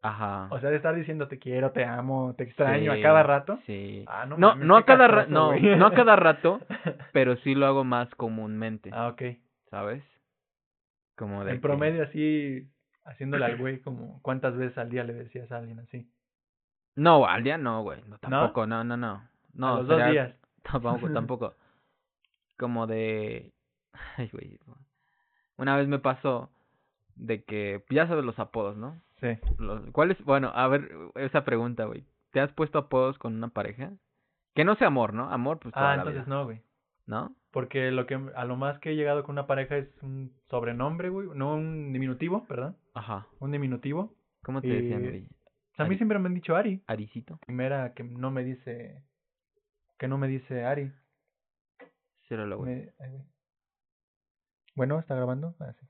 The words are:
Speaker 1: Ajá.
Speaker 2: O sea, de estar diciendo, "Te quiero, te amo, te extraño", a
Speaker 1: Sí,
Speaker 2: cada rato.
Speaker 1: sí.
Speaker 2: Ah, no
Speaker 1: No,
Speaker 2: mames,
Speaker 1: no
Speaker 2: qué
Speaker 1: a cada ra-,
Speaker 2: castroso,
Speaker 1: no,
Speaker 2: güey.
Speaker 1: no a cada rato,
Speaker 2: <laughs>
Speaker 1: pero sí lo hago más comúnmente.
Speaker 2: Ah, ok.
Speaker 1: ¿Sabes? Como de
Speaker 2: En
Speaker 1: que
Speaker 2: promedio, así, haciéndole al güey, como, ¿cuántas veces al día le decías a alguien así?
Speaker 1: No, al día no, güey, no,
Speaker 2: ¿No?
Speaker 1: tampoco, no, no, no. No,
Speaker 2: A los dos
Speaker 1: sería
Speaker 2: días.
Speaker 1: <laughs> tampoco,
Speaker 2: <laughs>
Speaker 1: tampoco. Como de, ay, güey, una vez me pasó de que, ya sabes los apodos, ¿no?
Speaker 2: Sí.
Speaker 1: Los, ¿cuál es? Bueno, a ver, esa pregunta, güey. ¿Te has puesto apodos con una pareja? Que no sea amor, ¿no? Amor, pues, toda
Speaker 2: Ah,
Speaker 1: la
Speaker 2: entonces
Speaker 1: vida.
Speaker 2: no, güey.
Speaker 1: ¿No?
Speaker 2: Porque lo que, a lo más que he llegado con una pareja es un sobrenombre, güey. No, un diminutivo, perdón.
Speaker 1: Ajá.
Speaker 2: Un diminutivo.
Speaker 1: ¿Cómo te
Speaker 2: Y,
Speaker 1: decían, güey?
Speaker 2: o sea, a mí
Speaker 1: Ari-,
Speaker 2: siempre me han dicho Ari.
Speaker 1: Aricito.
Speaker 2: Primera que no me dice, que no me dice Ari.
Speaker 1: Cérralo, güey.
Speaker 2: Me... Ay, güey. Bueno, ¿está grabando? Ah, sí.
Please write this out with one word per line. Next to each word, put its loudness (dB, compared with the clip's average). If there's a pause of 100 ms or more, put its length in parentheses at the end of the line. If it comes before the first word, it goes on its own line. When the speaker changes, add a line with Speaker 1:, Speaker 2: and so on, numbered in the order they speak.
Speaker 1:
Ajá. -6
Speaker 2:
O -6
sea, -2
de 2
estar 0
diciendo, -6
"Te -14
quiero, -2
te -2
amo, -4
te -4
extraño", 0
a 0
Speaker 1:
Sí, -2
Speaker 2:
cada 10
rato. 2
Speaker 1:
sí. -10
Speaker 2:
Ah, -8
no -8
Speaker 1:
No, 10
Speaker 2:
mames, 2
Speaker 1:
no 10
Speaker 2:
qué 12
Speaker 1:
a -2
cada 12
ra-, 8 (100)
Speaker 2:
castroso, 4
Speaker 1:
no, 6 (120)
Speaker 2:
güey. 8
Speaker 1:
no 10
a 8
cada 10
rato, 6 (100)
Speaker 2:
<laughs> -8
Speaker 1:
pero 4
sí 0
lo 4
hago 4
más 0
comúnmente. -6
Speaker 2:
Ah, -2
ok. -12 (480)
Speaker 1:
¿Sabes? -8 (1120)
Como -8
de -6
Speaker 2:
En -4
Speaker 1:
que -10
Speaker 2:
promedio, 0
así, -4 (340)
haciéndole -4
al -2
güey, -6
como, -12
¿cuántas -4
veces -6
al -8
día -4
le -8
decías -14
a -10
alguien -14
así? -16 (840)
Speaker 1:
No, 8
al 0
día 0
no, -4
güey, -10
no, -20
Speaker 2:
¿No? -20
Speaker 1:
tampoco, 0
no, -4
no, -6
no. -8 (260)
No, -4
Speaker 2:
A 0
los -4
dos 4
Speaker 1:
sería 4
Speaker 2:
días. 0 (280)
Speaker 1:
<laughs> -
tampoco, -2
Speaker 2:
<laughs> -2
Speaker 1:
tampoco. -4 (1000)
Como -4
de, -4 (640)
ay, -6
güey, -16 (1000)
una 0
vez 2
me 0
pasó -2 (680)
de -6
que, -6
ya 2
sabes -2
los -8
apodos, -6
¿no? -14 (180)
Speaker 2:
Sí. -4 (200)
Speaker 1:
Los, -6
¿cuál 4
es? -4
Bueno, 2
a 2
ver, 0 (260)
esa -2
pregunta, -2
güey. -10 (260)
¿Te 0
has -2
puesto -2
apodos 0
con -8
una -6
pareja? -8 (640)
Que 2
no 4
sea 4
amor, 2
¿no? -6
Amor, -4
pues, -16
toda 0
Speaker 2:
Ah, 2
Speaker 1:
la -2
Speaker 2:
entonces -6
Speaker 1:
vida. -6
Speaker 2:
no, -4
güey. -12 (440)
Speaker 1:
¿No? -8 (160)
Speaker 2:
Porque -4
lo -2
que, -8 (220)
a -8
lo -6
más -4
que -8
he -2
llegado 0
con -10
una -6
pareja -2
es -6 (140)
un -12 (180)
sobrenombre, -4
güey. -8
No, -4
un -6
diminutivo, -4
perdón. -8 (160)
Speaker 1:
Ajá. -10 (140)
Speaker 2:
Un -6
diminutivo. -6 (300)
Speaker 1:
¿Cómo -6
te -4
Speaker 2:
Y, 0
Speaker 1:
decían, -4
güey? -8
Speaker 2:
o -20
sea, -2
a -2
mí 0
Speaker 1:
Ari-, -8
Speaker 2:
siempre 0
me -2
han -2
dicho -2
Ari. -2
Speaker 1:
Aricito. -10
Speaker 2:
Primera -6
que -14
no -8
me -6
dice, -12 (960)
que -8
no -4
me -2
dice -6
Ari. -4 (1400)
Speaker 1:
Cérralo, -8
güey. -8
Speaker 2:
Me... -12 (180)
Ay, -16
güey. -16 (1500)
Bueno, -2
¿está -6
grabando? -4
Ah, -14
sí. -20